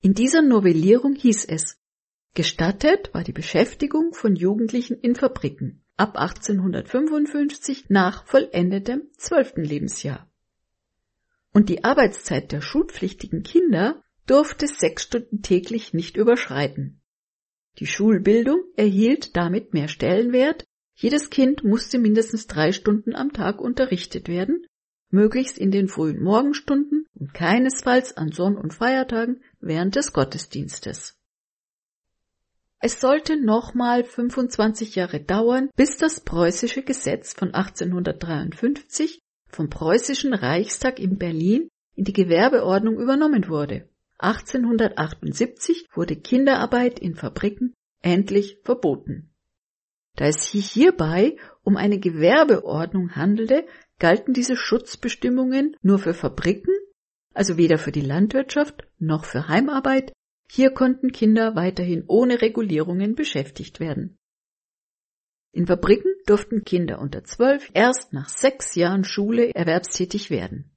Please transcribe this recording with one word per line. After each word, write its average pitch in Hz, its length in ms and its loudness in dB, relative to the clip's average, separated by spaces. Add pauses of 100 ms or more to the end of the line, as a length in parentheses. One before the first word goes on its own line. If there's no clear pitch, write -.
In 196 120 4
dieser 262 280 4
Novellierung 220 720 4
hieß 233 300 2
es: - 320 -6 (560)
"Gestattet 196 800 0
war 170 100 -4
die - 100 -8
Beschäftigung 294 800 0
von 208 220 2
Jugendlichen 220 640 -2
in 240 160 0
Fabriken - 680 -4 (120)
ab 208 200 -2
achtzehnhundertfünfundfünfzig 285 1700 -2
nach 185 360 2
vollendetem 196 760 0 (120)
zwölften - 480 0
Lebensjahr." - 640 -8 (1300)
Und 208 160 4
die 175 140 -4
Arbeitszeit 214 680 0
der 147 100 -6
schulpflichtigen - 840 -6
Kinder 277 580 0 (240)
durfte 294 420 2
sechs - 360 -4
Stunden 233 400 -6
täglich 196 500 -2
nicht 170 240 -6
überschreiten. 143 840 0 (800)
Die 147 60 -10
Schulbildung 226 800 2 (120)
erhielt 214 600 2
damit 175 380 -2
mehr 156 160 -2
Stellenwert, 240 760 0 (320)
jedes 294 340 -2
Kind 269 360 2
musste 233 340 0
mindestens 220 480 2
drei 156 240 2
Stunden 208 440 -2
am 285 180 -4
Tag 202 260 -4
unterrichtet 240 720 -4
werden, 175 360 -4 (440)
möglichst 214 480 2
in 196 120 0
den 196 200 2
frühen 156 340 -4
Morgenstunden 285 920 0
und - 200 -12
keinesfalls 254 840 0
an 156 160 -6
Sonn- 196 260 -2
und 156 160 -8
Feiertagen 247 680 -2 (160)
während 175 380 -2
des - 160 -4
Gottesdienstes. - 1040 -6 (1600)
Es - 220 -4
sollte 302 380 2
nochmal 240 640 0
fünfundzwanzig 233 880 -4
Jahre 175 240 -4
dauern, 233 560 0
bis 285 220 2
das 311 240 0
preußische 180 600 -2
Gesetz - 520 -6
von - 200 -6
achtzehnhundertdreiundfünfzig 180 1700 -4 (300)
vom 156 200 -6
Preußischen 247 640 0
Reichstag 196 640 -2
in 190 180 -2
Berlin 180 500 0 (280)
in 196 100 -2
die 196 80 -4
Gewerbeordnung 202 840 2
übernommen 269 500 2
wurde. 147 400 -4 (280)
Achtzehnhundertachtundsiebzig 220 1800 -2
wurde 170 220 -4
Kinderarbeit 247 840 0
in 170 160 -6
Fabriken - 580 -6 (280)
endlich 196 600 0
verboten. 170 680 -4 (840)
Da 143 120 0
es - 240 -2
sich 202 200 -4
hierbei 220 640 4 (280)
um 202 120 4
eine 202 240 0
Gewerbeordnung 175 1160 2
handelte, 220 480 2 (340)
galten 202 340 2
diese 247 220 -2
Schutzbestimmungen 254 1300 -2
nur 196 180 4
für 170 140 -2
Fabriken, - 600 -2 (600)
also 170 240 0
weder 170 200 6
für 147 140 -4
die 151 80 -4
Landwirtschaft 214 880 -2 (120)
noch 156 260 -2
für 143 240 -6
Heimarbeit. 269 640 0 (360)
Hier 262 200 6
konnten 262 420 2
Kinder 220 440 2
weiterhin 180 520 -2
ohne 240 340 4
Regulierungen 202 760 0
beschäftigt - 640 -6
werden. - 360 -8 (1300)
In 175 160 -2
Fabriken 180 460 2 (120)
durften 208 380 0
Kinder - 360 -2
unter - 260 -8
zwölf 277 480 0
erst 240 400 0
nach 143 160 -10
sechs - 460 -2
Jahren 180 280 2
Schule 220 500 0
erwerbstätig 180 760 -2
werden. 101 480 -6